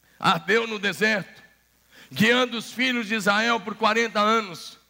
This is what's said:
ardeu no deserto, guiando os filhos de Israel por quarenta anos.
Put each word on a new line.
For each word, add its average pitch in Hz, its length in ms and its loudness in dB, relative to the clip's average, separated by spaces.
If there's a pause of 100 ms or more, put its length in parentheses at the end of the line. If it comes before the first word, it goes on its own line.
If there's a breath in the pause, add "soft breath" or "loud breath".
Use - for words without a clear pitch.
(200)
ardeu 190 460 0
no 214 140 -8
deserto, 196 640 -2 (680 loud breath)
guiando 240 460 2
os - 140 -10
filhos 247 360 -2
de 208 60 -6
Israel 220 460 2
por 208 160 -10
quarenta 214 440 0
anos. 208 600 0 (100)